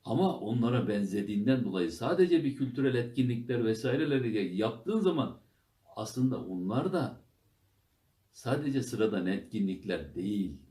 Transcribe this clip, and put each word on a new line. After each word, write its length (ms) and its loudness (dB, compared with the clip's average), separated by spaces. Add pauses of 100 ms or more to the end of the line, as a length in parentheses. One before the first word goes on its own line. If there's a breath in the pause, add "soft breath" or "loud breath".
Ama 340 2
onlara 500 0
benzediğinden 760 0
dolayı 280 -2
sadece 520 2
bir 120 0
kültürel 380 0
etkinlikler 680 0
vesaireleri 920 0
yaptığın 440 0
zaman 400 0 (560 soft breath)
aslında 480 0
onlar 480 -2
da 300 -2 (1080)
sadece 500 -2
sıradan 440 0
etkinlikler 880 -4
değil. 420 -2 (140)